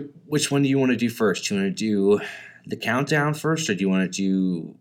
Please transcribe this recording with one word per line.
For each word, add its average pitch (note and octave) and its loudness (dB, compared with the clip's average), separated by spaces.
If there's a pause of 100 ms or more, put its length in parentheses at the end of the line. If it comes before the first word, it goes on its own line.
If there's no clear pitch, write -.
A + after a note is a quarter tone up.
(260)
which D3 -2
one C#3 2
do C#3 4
you C3+ 4
wanna B2+ 2
do A#2 0
first? G#2+ 0
Do G#2+ -2
you G2 0
wanna G2 0
do G2+ 2 (460)
the - -8
countdown D3 0
first, D#3 -2
or G2+ 0
do F2+ -4
you F#2+ 2
wanna F#2 2
do, F#2+ -2